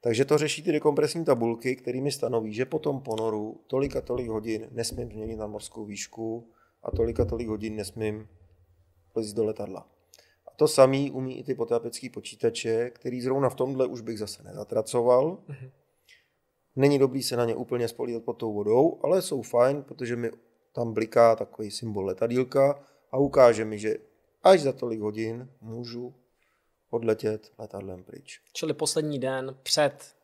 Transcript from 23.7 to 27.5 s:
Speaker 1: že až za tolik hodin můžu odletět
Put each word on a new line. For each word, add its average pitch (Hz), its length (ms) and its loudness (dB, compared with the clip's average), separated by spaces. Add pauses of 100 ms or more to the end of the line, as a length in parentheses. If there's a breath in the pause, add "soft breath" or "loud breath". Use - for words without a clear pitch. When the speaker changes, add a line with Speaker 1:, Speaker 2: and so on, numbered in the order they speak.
Speaker 1:
že 107 180 -2 (460)
až 185 180 10
za 135 120 0
tolik 117 280 -6
hodin 110 480 -4 (120)
můžu 120 540 -12 (760)
odletět 110 680 -2